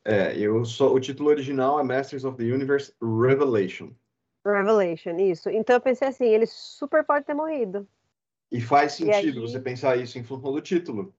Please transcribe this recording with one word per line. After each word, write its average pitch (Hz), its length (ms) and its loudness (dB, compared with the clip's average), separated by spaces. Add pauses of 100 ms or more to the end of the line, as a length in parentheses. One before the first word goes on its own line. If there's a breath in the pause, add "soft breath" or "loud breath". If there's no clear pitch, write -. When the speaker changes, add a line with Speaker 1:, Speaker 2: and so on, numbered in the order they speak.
Speaker 1:
É, 101 320 0
eu 107 260 0
só, 131 300 2
o 135 60 4
título 139 300 -2
original 139 500 0
é 143 40 0
Masters 131 400 -4
of 127 140 -6
the 117 60 -6
Universe 139 580 -2
Revelation. 113 920 0 (540)
Speaker 2:
Revelation, 196 760 0
isso. 185 300 0
Então 220 260 2
eu 240 60 2
pensei 262 260 0
assim, 262 180 -2
ele 220 200 4
super - 580 -2
pode 285 220 0
ter 302 80 -6
morrido. 247 540 -4 (640)
Speaker 1:
E 123 100 -4
faz 143 320 2
Speaker 2:
E 160 120 -6
Speaker 1:
sentido 190 340 2
Speaker 2:
aí 113 80 -6
Speaker 1:
você 123 120 -6
pensar 127 380 -2
isso 123 220 -8
em 120 40 -10
função 135 280 -8
do 151 100 -4
título. 139 580 -4